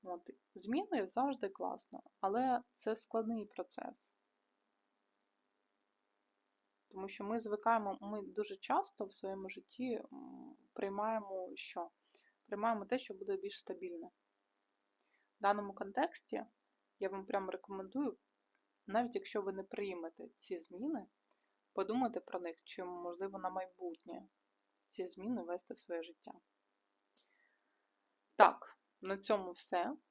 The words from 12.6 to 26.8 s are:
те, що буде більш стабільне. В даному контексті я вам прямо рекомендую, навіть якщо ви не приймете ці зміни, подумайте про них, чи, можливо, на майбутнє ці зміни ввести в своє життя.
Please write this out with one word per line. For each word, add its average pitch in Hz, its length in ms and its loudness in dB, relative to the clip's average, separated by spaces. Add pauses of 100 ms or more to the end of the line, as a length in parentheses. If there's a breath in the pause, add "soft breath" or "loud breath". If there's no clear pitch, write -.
те, 254 140 2
що 233 140 -10
буде 190 240 0
більш 202 220 -4
стабільне. 180 480 -6
В - 1300 -20
даному 202 320 4
контексті 214 720 -2 (540)
я 196 100 0
вам 190 160 -6
прямо 190 260 0
рекомендую, 196 680 -2 (680)
навіть 233 280 2
якщо 202 260 0
ви 190 120 0
не 190 100 -4
приймете 175 720 -4
ці 180 220 -4
зміни, 208 460 -4 (680 soft breath)
подумайте 214 460 4
про - 200 -4
них, 170 240 -6
чи, - 200 -8
можливо, 180 560 -4
на 185 100 0
майбутнє 185 800 -6 (600)
ці 180 200 -6
зміни 196 340 -2
ввести 175 320 -4
в - 60 -10
своє 170 240 -2
життя. - 300 -14 (2000 soft breath)